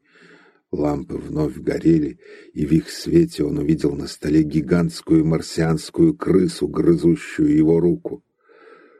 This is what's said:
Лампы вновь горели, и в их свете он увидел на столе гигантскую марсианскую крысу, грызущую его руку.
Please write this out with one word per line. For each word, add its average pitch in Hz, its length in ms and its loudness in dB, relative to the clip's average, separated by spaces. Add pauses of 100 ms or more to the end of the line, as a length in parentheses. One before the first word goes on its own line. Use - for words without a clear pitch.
(720)
Лампы - 440 -4
вновь - 400 -6
горели, 156 600 0 (340)
и - 140 -4
в - 60 -2
их - 180 2
свете - 540 0
он 73 140 -4
увидел 73 360 0
на 71 140 -8
столе 78 340 0
гигантскую 80 800 0
марсианскую 80 920 0
крысу, - 500 0
грызущую 80 920 0
его 78 220 4
руку. 82 460 -2 (760)